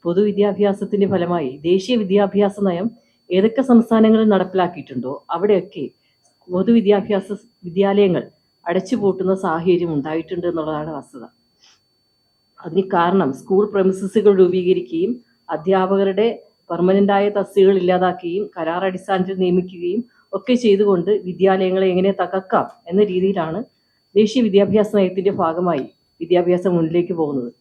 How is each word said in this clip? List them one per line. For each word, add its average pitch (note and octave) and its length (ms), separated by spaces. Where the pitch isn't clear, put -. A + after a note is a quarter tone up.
പൊതുവിദ്യാഭ്യാസത്തിന്റെ G3 1000
ഫലമായി F3 440
ദേശീയ F#3+ 320
വിദ്യാഭ്യാസ G3+ 640
നയം F#3 260
ഏതൊക്കെ G#3+ 320
സംസ്ഥാനങ്ങളിൽ A3 680
നടപ്പിലാക്കിയിട്ടുണ്ടോ F3+ 840
അവിടെയൊക്കെ F3 540
പൊതുവിദ്യാഭ്യാസ G3 800
വിദ്യാലയങ്ങൾ F#3+ 580
അടച്ചുപൂട്ടുന്ന F#3+ 680
സാഹചര്യം E3+ 580
ഉണ്ടായിട്ടുണ്ട് D#3+ 540
എന്നുള്ളതാണ് D#3 460
വസ്തുത. B2+ 320
അതിന് F3 320
കാരണം F3 420
സ്കൂൾ G3 320
പ്രമിസസുകൾ G3 720
രൂപീകരിക്കുകയും F3+ 760
അധ്യാപകരുടെ F#3+ 800
പെർമനന്റായ G3 640
തസ്തികകൾ G3 480
ഇല്ലാതാക്കുകയും F3+ 680
കരാർ E3+ 380
അടിസ്ഥാനത്തിൽ F#3 540
നിയമിക്കുകയും F3+ 600
ഒക്കെ G3 220
ചെയ്തുകൊണ്ട് G3+ 560
വിദ്യാലയങ്ങളെ F#3+ 640
എങ്ങനെ F#3 240
തകർക്കാം F#3+ 540
എന്ന F#3+ 160
രീതിയിലാണ് F#3 560
ദേശീയ G#3+ 280
വിദ്യാഭ്യാസ G3 520
നയത്തിന്റെ F#3+ 380
ഭാഗമായി E3 520
വിദ്യാഭ്യാസം F3+ 540
മുന്നിലേക്ക് E3+ 400
പോകുന്നത്. C#3 360